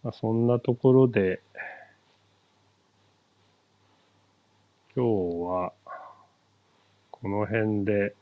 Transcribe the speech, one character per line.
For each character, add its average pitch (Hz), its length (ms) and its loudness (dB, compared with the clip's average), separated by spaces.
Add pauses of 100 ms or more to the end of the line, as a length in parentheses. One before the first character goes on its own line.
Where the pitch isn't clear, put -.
ま 117 60 -6
あ、 - 20 -16
そ 113 200 -4
ん 117 140 2
な 120 140 2
と 123 140 0
こ 131 180 4
ろ 131 160 8
で、 95 320 0 (3500)
今 127 100 0
日 117 60 2 (340)
は 90 280 -4 (1400)
こ - 180 -10
の 104 160 -2
辺 107 400 -2
で 101 380 0